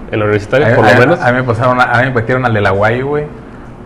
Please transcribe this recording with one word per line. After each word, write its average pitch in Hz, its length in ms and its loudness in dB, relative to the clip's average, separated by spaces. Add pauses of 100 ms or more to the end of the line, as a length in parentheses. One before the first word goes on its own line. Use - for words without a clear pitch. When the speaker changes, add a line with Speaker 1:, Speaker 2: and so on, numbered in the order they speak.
(120)
Speaker 1:
en 110 80 -2
la 104 60 0
Universitaria, 104 420 0
Speaker 2:
A - 40 2
mí, 120 40 4
Speaker 1:
por 135 100 4
lo 127 60 6
Speaker 2:
a - 20 6
mí, 120 60 4
Speaker 1:
menos. 143 220 2
Speaker 2:
a 127 100 2
mí 123 60 0
me 131 60 -2
pasaron 123 360 0
a, 123 40 4
a 117 180 2
mí 127 60 2
me 135 80 -4
metieron 127 300 -2
al 117 80 0
de 104 80 0
la 101 80 0
Aguayo, 110 380 0
güey. 147 180 -4 (600)